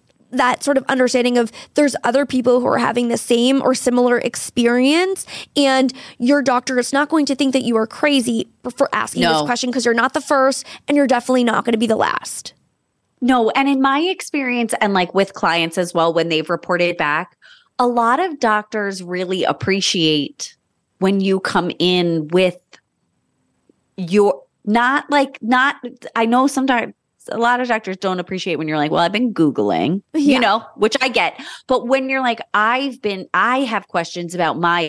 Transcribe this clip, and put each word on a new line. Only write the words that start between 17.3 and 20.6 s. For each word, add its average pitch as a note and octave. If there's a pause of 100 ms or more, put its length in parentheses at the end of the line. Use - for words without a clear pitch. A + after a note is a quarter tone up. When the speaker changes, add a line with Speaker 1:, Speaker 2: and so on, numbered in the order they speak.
Speaker 2:
a B3
lot A#3+
of F4
doctors G#3
really F3+
appreciate D#3+ (420)